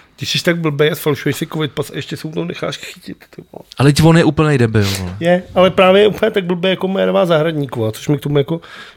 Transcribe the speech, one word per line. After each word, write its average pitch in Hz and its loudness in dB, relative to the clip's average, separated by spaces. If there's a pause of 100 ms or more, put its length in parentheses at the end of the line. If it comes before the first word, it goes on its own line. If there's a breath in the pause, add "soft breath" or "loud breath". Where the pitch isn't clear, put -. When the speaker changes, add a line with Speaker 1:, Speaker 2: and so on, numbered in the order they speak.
(160 soft breath)
Speaker 1:
když - -8
jsi - -4
tak 175 0
blbej 151 0
a - -4
sfalšuješ 143 -2
si 165 -6
covid 156 -6
pas - -6
a - -12
ještě 151 -10
se 160 -12
u 156 -10
toho 170 -6
necháš 165 -8
chytit, - -16 (200)
ty - -20 (100)
vole. - -20 (140)
Speaker 2:
Ale 139 6
teď 147 2
on 165 8
je 165 4
úplnej 151 2
debil, 110 2 (120)
vole. 92 -8
Speaker 1:
Je, 175 2 (120)
ale 185 4
právě 190 4
je 208 4
úplně 214 0
tak 208 -2
blbej 180 -2
jako 185 -2
moje 190 0
nová 190 2
zahradníková, 147 0
což - -10
mi 147 2
k - -4
tomu 147 0
jako 165 -2 (360 loud breath)